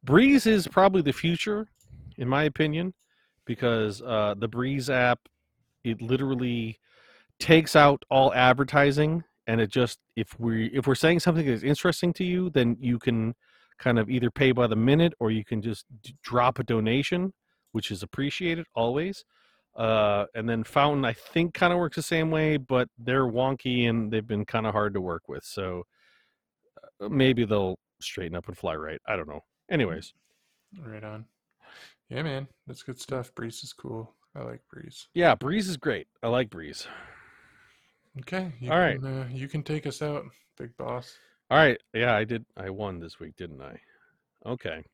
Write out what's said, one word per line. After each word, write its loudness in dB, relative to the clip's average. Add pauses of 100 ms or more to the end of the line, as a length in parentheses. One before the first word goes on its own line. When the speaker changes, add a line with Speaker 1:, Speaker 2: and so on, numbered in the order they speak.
Speaker 1:
Breeze 6
is 4
probably 4
the 2
future, -2 (480)
in -6
my 0
opinion, -2 (500)
because, 0
uh, 0
the -4
Breeze -4
app, 2 (680)
it -2
literally -2 (600)
takes 6
out 8
all 6
advertising, 4 (220)
and 2
it 0
just, 0 (180)
if -6
we, 0
if -2
we're 4
saying 4
something 2
that's 0
interesting 0
to -4
you, 0
then 2
you 0
can 0 (440)
kind 2
of 0
either 0
pay 4
by 2
the 0
minute 4
or 0
you -2
can -4
just -8 (180)
d-, -20
drop 2
a -2
donation, 0 (380)
which -4
is -8
appreciated -4 (100)
always. -2 (500)
Uh, 2 (100)
and -4
then -2
Fountain, 2
I 0
think, -2
kinda 2
works -2
the -6
same 0
way, 2
but 0
they're 0
wonky 0
and 0
they've -2
been -4
kinda -2
hard 0
to -2
work -8
with. -12
So, -8 (1160)
uh, -8
maybe 2
they'll -2 (220)
straighten -10
up -10
and -14
fly -6
right. -10
I -4
don't -8
know. -14 (260)
Anyways. -4 (720)
Speaker 2:
Right -16
on. -14 (840)
Yeah, -8
man. -8 (180)
That's -18
good -14
stuff. -8
Breeze -10
is -18
cool. -14 (220)
I -14
like -14
Breeze. -20
Speaker 1:
Yeah, 6
Breeze -4
is -6
great. -4 (160)
I 0
like 0
Breeze. -14 (1300)
Speaker 2:
Okay. -8
You -4
Speaker 1:
All 4
right. 2
Speaker 2:
can, -8 (160)
uh, -10
you -10
can -6
take -6
us -8
out, -6 (340)
big -14
boss. -10 (340)
Speaker 1:
All 4
right. 6 (140)
Yeah, 2
I 0
did. -6 (120)
I -10
won -8
this -16
week, -16
didn't -14
I? -18 (640)
Okay. -10 (120)